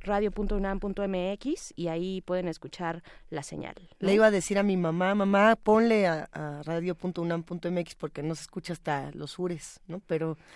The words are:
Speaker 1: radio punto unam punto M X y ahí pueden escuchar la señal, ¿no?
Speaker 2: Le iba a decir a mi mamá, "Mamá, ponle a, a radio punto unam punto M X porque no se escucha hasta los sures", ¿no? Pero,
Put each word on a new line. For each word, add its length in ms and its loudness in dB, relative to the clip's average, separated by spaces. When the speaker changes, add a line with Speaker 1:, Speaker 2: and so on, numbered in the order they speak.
Speaker 1:
radio 280 2
punto 260 -2
unam 220 -2
punto 220 -4
M 300 0
X 440 -6
y 120 -4
ahí 340 -4
pueden 260 -2
escuchar 540 -6
la 100 -6
señal, 320 -10
¿no? 80 -4
Speaker 2:
Le 60 6
iba 140 8
a 40 6
decir 280 0
a 40 4
mi 140 2
mamá, 380 2
"Mamá, 400 6
ponle 500 4
a, 280 0
a 280 -8
radio 320 -2
punto 300 -4
unam 180 0
punto 280 -8
M 120 0
X 140 -8
porque 260 -8
no 140 -2
se 80 -12
escucha 300 -10
hasta 400 -4
los 180 -10
sures", 560 -8
¿no? 180 -8
Pero, 320 -2